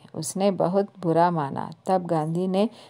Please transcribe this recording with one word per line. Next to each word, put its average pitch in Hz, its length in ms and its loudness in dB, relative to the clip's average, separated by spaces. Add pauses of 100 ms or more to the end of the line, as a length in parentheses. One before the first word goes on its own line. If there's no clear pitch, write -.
(160)
उसने 190 360 -2
बहुत 180 360 0 (140)
बुरा 170 300 4
माना। 151 400 -4 (160)
तब 185 180 2
गांधी 165 420 -2
ने 196 220 2 (200)